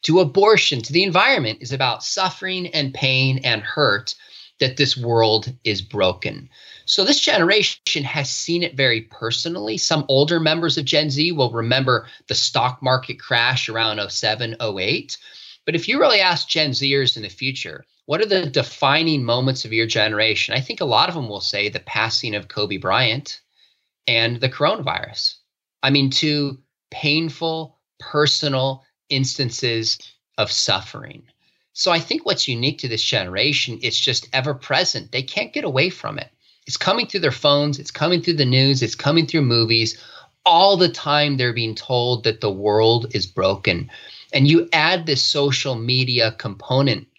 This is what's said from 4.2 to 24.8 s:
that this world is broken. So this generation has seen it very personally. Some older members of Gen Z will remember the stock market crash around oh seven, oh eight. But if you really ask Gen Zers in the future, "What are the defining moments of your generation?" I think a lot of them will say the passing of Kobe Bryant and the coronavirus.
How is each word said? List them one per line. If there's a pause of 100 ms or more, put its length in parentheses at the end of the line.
that
this
world (100)
is
broken. (360)
So
this
generation
has
seen
it
very
personally.
Some
older
members
of
Gen
Z
will
remember (180)
the
stock
market
crash
around
oh
seven,
oh
eight. (480)
But
if
you
really
ask
Gen
Zers
in
the
future, (220)
"What
are
the
defining
moments
of
your
generation?"
I
think
a
lot
of
them
will
say
the
passing
of
Kobe
Bryant (640)
and
the
coronavirus. (480)